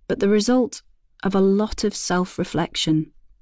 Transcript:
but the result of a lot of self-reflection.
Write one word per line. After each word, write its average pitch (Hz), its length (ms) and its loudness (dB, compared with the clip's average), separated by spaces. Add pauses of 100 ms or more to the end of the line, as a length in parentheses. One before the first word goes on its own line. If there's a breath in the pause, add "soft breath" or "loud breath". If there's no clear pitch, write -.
but - 120 -4
the 196 80 2
result 220 540 2 (400)
of 196 120 -2
a 190 60 4
lot 196 440 2
of 202 100 -2
self-reflection. 165 1200 -2 (300)